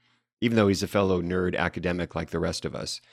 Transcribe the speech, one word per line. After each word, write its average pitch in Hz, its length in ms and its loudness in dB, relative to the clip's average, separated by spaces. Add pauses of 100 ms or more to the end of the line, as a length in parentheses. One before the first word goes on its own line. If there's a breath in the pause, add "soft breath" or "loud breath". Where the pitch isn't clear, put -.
(400)
even 117 160 2
though 104 120 6
he's 95 140 2
a 95 60 -4
fellow 95 320 2
nerd 90 340 -2
academic 87 600 -2
like 85 160 -6
the 85 80 -4
rest 87 260 -2
of 71 100 -8
us. - 280 -10 (100)